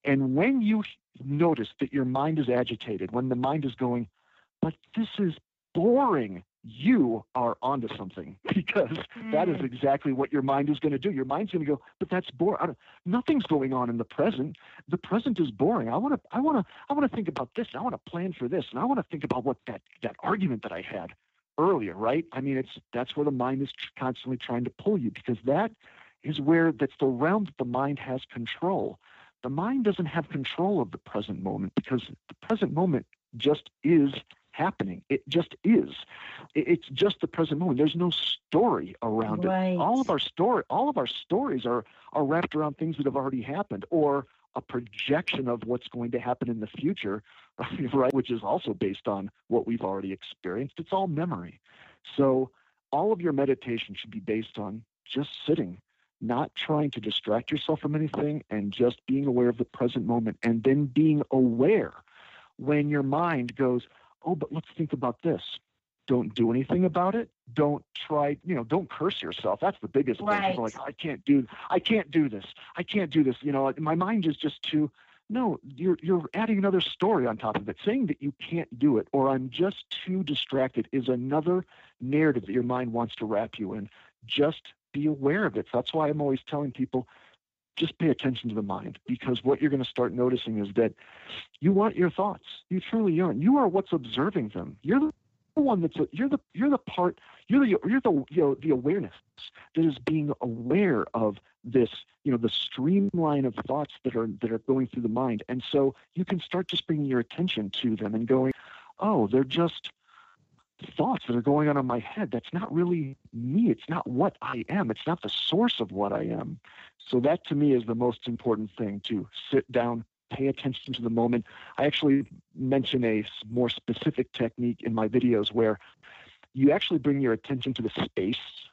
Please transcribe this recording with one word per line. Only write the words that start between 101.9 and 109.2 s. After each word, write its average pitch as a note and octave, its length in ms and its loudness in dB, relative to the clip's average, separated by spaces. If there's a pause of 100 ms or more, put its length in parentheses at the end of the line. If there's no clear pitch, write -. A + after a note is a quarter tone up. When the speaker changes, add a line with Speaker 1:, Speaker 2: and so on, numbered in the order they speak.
Speaker 1:
you C#3+ 80 0
know, A#2+ 60 2
the A2+ 120 2
streamline D#3+ 960 0
of B2 100 -2 (120)
thoughts C#3+ 260 -2 (100)
that A#2 120 -2
are, A2+ 120 0 (140)
that A2+ 100 -2
are A2+ 80 -2
going C3 280 0
through B2 160 -6
the A2+ 60 0
mind. A#2 380 -2
And B2+ 240 -4
so C3+ 240 2 (200)
you F3 100 -2
can F3+ 140 -2
start F3+ 280 -4
just - 200 -6
bringing D3 180 0
your B2+ 140 2
attention A2+ 500 -2 (120)
to A2+ 140 2
them G#2+ 200 -4
and A#2 120 -2
going, C3 260 2 (460)
"Oh, F3+ 280 2